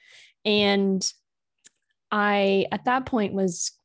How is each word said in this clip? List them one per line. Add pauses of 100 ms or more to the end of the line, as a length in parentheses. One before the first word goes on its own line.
(440)
And (1000)
I,
at
that
point,
was (120)